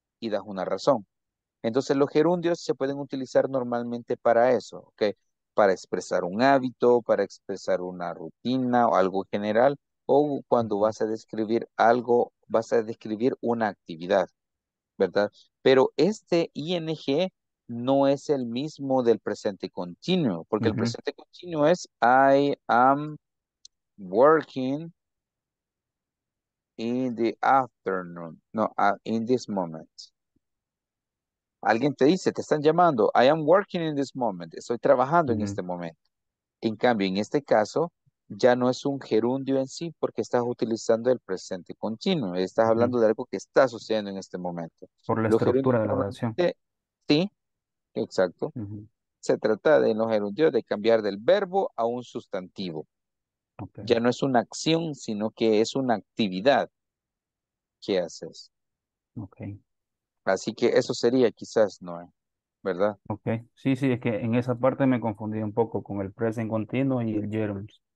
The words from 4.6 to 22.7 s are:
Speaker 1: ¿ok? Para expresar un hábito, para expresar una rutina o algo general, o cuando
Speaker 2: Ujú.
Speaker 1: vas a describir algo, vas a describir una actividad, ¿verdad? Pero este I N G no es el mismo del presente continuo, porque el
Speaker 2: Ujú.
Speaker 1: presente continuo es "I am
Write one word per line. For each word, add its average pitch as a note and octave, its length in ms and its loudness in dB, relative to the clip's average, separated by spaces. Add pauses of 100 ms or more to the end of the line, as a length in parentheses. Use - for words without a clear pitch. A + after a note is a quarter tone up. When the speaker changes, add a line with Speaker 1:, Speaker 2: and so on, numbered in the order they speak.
Speaker 1:
¿ok? G#2 260 -2 (400)
Para G#2 180 6
expresar F2+ 520 -4
un F#2+ 180 -2
hábito, B2+ 600 4
para G2+ 220 2
expresar F#2+ 580 -6
una F2 320 -8
rutina A#2+ 720 -2
o F2 80 2
algo F#2+ 340 0
general, A2 460 0 (300)
o C#3+ 420 2
cuando A2+ 300 0
Speaker 2:
Ujú. - 20 -2
Speaker 1:
vas G#2+ 220 0
a A2 40 -2
describir A2 680 -4
algo, A#2+ 560 2 (160)
vas A2 240 -2
a A#2 100 2
describir G#2+ 580 -4
una A#2 280 -2
actividad, F2+ 600 -2 (680)
¿verdad? G2 320 0 (320)
Pero C3 340 6
este E3+ 580 0
I E3 200 -6
N D#3+ 200 -4
G D3+ 360 -2 (380)
no C3+ 400 2
es C#3 220 0
el C3 160 -2
mismo C3+ 560 -2
del A#2 180 4
presente G2 500 -6
continuo, F#2 760 -2
porque A2+ 220 0
el G#2+ 60 -2
Speaker 2:
Ujú. - 20 -6
Speaker 1:
presente A#2 380 -4
continuo E3 520 -4
es F3 220 2 (140)
"I C#3 540 4 (120)
am C#3 480 2 (840)